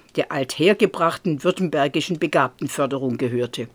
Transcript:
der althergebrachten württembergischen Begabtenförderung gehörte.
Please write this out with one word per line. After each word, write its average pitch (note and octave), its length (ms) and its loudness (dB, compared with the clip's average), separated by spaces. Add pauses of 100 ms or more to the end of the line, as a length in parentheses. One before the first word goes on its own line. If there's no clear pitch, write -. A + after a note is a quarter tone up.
(160)
der - 160 0
althergebrachten E3 1120 2
württembergischen D#3 720 0
Begabtenförderung C3+ 1000 0
gehörte. A#2+ 560 -2